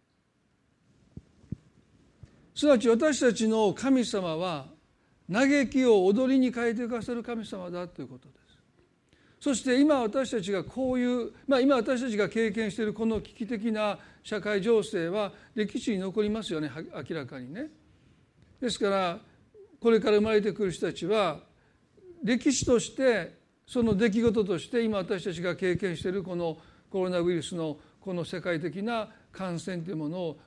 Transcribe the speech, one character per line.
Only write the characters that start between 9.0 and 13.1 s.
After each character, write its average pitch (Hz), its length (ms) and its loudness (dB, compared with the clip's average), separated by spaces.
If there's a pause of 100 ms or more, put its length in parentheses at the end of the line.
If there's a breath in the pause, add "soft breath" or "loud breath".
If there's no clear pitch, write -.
そ 285 140 0
し - 80 -6
て 254 180 4
今 285 200 6
私 240 300 -2
た 226 120 -2
ち 180 80 -6
が 185 140 -2
こ 254 280 -4
う 254 60 0
い 247 60 2
う、 247 280 -2 (140 loud breath)
ま 269 120 4
あ、 - 20 4
今 269 160 6
私 240 260 0
た 262 80 -4
ち 208 60 -4
が 202 120 0
経 226 220 0
験 220 200 -4
し - 60 -10
て 233 60 -2
い 214 40 -2
る 214 80 -4
こ 226 120 -2
の 220 140 0